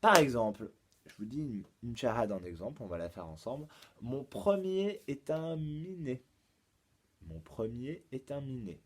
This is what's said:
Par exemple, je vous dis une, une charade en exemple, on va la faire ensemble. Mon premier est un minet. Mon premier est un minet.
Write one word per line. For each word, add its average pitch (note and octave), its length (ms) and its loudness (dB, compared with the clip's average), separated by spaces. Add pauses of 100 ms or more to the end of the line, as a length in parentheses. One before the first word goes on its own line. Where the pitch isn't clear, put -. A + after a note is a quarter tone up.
Par G#3+ 160 10
exemple, A#2 540 6 (360)
je - 100 -20
vous G#2 80 -8
dis A#2+ 160 -4
une, A#2+ 240 -4 (180)
une A#2 140 -6
charade A2+ 360 2
en F#2+ 120 -2
exemple, F2+ 380 -8
on A2+ 40 -8
va F2 120 -4
la E2 100 -2
faire F2 180 -8
ensemble. A#2 400 -8 (340)
Mon C3 240 -4
premier G3 800 0
est C#3 240 -6
un D#3+ 260 -2
minet. D#3 680 -6 (1040)
Mon D#2+ 120 -10
premier A#2+ 720 -6
est C3 180 -8
un C#3+ 100 -4
minet. B2 460 -8